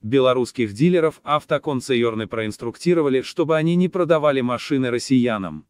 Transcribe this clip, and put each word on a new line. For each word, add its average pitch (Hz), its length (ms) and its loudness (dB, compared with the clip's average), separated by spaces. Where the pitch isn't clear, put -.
белорусских 123 680 0
дилеров 160 500 0
автоконцерны 127 1040 -2
проинструктировали, 127 960 -2
чтобы 156 340 -2
они 165 200 2
не 180 120 2
продавали 156 520 2
машины 123 500 -2
россиянам. 113 800 -2